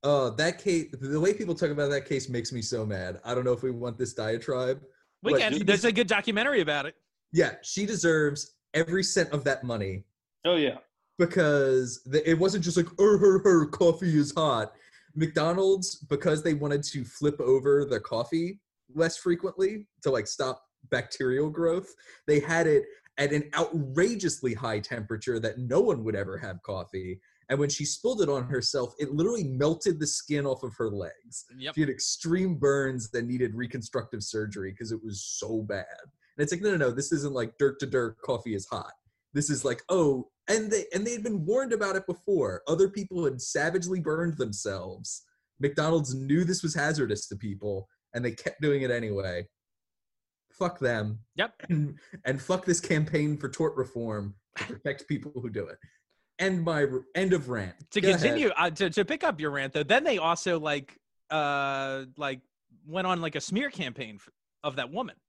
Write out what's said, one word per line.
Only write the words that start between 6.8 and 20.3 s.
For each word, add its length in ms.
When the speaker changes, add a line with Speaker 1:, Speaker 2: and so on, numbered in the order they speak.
Speaker 2:
it. 100
Speaker 1:
Yeah, 300
she 220
deserves 680
every 300
cent 280
of 120
that 220
money. 400
Speaker 3:
Oh, 100
yeah. 220
Speaker 1:
Because 880
the, 220
it 120
wasn't 240
just 140
like, 100
"Oh, 200
her, 260
her 220
coffee 520
is 180
hot." 360
McDonald's, 840
because 460
they 100
wanted 300
to 200
flip 380
over 420
their 160
coffee 600
less 220
frequently 680
to, 80
like, 160
stop 360